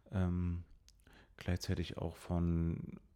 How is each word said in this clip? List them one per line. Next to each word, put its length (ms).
Ähm, 520
gleichzeitig 600
auch 180
von, 840